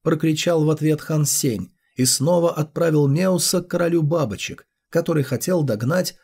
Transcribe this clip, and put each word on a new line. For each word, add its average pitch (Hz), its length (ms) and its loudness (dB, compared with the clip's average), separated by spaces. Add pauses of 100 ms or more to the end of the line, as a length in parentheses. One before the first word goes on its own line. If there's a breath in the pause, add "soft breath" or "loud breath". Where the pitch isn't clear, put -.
прокричал 160 640 0
в 151 60 2
ответ 151 320 0
Хан 151 240 0
Сень 113 460 -2 (240)
и 127 100 0
снова 170 460 2
отправил 151 560 0
Меуса 180 540 2
к 180 60 -14
королю 170 340 0
бабочек, 143 640 -4 (240)
который 165 320 0
хотел 156 400 -2
догнать 143 640 -2